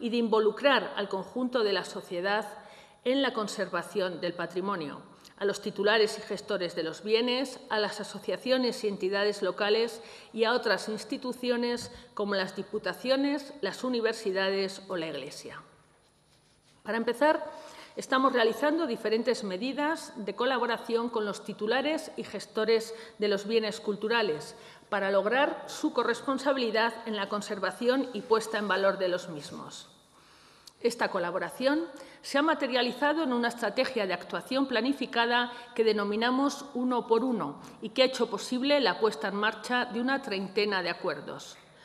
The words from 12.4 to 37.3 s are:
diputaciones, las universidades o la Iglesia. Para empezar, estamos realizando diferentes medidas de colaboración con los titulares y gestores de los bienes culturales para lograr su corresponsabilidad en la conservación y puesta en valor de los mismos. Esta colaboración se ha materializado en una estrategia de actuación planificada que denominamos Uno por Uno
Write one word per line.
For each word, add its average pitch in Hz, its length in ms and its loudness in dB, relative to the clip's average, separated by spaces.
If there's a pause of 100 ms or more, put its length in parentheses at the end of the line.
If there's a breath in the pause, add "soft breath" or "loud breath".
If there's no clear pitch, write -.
diputaciones, 254 1040 -2
las 190 240 -4
universidades 196 1040 0
o 190 80 -4
la 160 100 -4
Iglesia. 143 560 -10 (1200)
Para 220 160 -2
empezar, 262 500 2 (500 loud breath)
estamos 262 340 4
realizando 285 540 4
diferentes 226 560 0
medidas 269 720 -4
de 208 220 -6
colaboración 233 720 0
con 220 160 -2
los 196 180 -6
titulares 269 760 -2
y 220 60 -8
gestores 220 720 0 (240 loud breath)
de 208 80 2
los 196 180 2
bienes 214 360 0
culturales 208 720 0 (340 loud breath)
para 196 220 0
lograr 233 560 2
su - 260 -2
corresponsabilidad 233 1040 0 (120)
en 214 100 -4
la 196 120 -4
conservación 208 840 0
y - 80 -6
puesta 220 380 0
en 208 100 -2
valor 190 300 4
de 185 100 2
los 175 220 -2
mismos. - 580 -14 (920 loud breath)
Esta 226 300 0
colaboración 185 760 0 (360 loud breath)
se - 160 0
ha 294 40 4
materializado 294 840 2
en 262 80 0
una 240 160 2
estrategia 233 580 0
de 180 80 0
actuación 254 540 -2
planificada 240 840 4 (220 loud breath)
que 226 80 4
denominamos 226 920 4
Uno 247 340 0
por 226 160 6
Uno 196 360 -2 (220 loud breath)